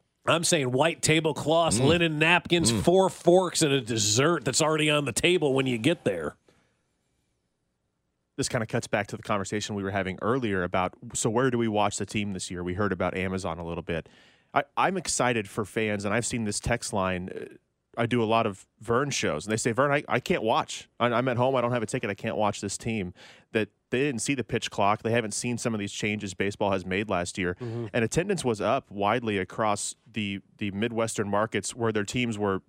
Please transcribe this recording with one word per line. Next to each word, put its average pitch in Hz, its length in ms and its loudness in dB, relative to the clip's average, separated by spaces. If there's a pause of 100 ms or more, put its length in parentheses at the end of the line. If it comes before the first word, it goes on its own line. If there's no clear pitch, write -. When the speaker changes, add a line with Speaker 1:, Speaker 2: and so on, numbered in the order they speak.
(280)
Speaker 1:
I'm 165 160 2
saying 139 300 2
white 151 280 2
tablecloths, 156 800 2
Speaker 2:
Mm. 131 80 4
Speaker 1:
linen 165 320 4
napkins, 170 540 4
Speaker 2:
Mm. 101 80 2
Speaker 1:
four 185 280 6
forks, 175 520 4
and 147 100 4
a 139 80 2
dessert 117 640 2
that's 127 180 0
already 151 280 2
on 147 160 2
the 117 80 -4
table 165 400 2
when 135 140 2
you 123 100 0
get 131 260 0
there. 82 320 -2 (2000)
Speaker 3:
This 135 100 -2
kinda 117 180 -2
cuts - 220 -4
back 104 200 -2
to 110 100 -12
the - 60 -14
conversation 107 520 -4
we 101 80 -4
were 95 80 -4
having 92 300 -2
earlier 107 420 0
about, 92 300 0 (200)
so - 160 -2
where 123 220 2
do 120 60 0
we 117 100 2
watch 107 300 2
the 101 80 -4
team 104 280 -4
this 90 160 -8
year? 90 140 -6
We 90 120 -4
heard 98 180 0
about 90 240 -2
Amazon 92 420 -4
a 85 60 -8
little 85 180 -6
bit. 82 240 -6 (460)
I, 139 100 2 (140)
I'm 156 200 2
excited 123 520 0
for 110 160 -4
fans, 104 400 -2
and 101 80 0
I've 113 120 0
seen 117 200 -4
this 104 140 -4
text - 340 -4
line. 92 360 -2
Uh, - 160 -10 (520)
I 117 80 0
do 117 180 2
a - 20 2
lot 113 200 2
of 95 200 -6 (140)
Vern 120 300 0
shows, 87 360 -2
and 104 60 -4
they 110 60 0
say, 117 160 0
"Vern, 143 180 2
I, 147 160 0
I 120 140 0
can't 180 200 -2
watch. - 460 -2 (140)
I, 120 60 4
I'm 123 200 2
at 123 100 0
home. 131 180 2
I 123 60 2
don't 120 120 0
have 120 100 0
a - 20 -4
ticket. 123 240 -4
I 101 40 -2
can't 101 240 -6
watch 104 240 0
this 101 160 -6
team." 107 360 -4 (380)
That 110 180 0 (200)
they 120 100 0
didn't 135 220 -2
see 143 140 -2
the 123 80 -6
pitch - 280 -4
clock. 104 320 2
They 113 80 0
haven't 113 220 0
seen 120 240 -4
some 117 160 -2
of 107 60 -2
these 101 120 -6
changes 104 420 -4
baseball 101 380 0
has 95 140 -2
made 98 240 -2
last 90 280 -2
year. 90 220 -2
Speaker 1:
Mm-hmm. 117 320 -8
Speaker 3:
And 113 140 0
attendance 175 400 -2
was 110 160 0
up 117 280 0
widely 104 480 0
across 104 580 -2 (160)
the, 101 280 -4 (200)
the 104 120 -4
Midwestern 110 580 -2
markets 104 460 -2
where 113 160 0
their 107 140 0
teams 117 320 -2
were 98 320 0